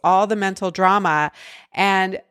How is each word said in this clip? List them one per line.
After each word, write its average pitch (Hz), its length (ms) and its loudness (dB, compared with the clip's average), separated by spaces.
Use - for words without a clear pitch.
all 185 240 2
the 214 80 -4
mental 190 380 -4
drama. 185 580 2
And 190 480 -2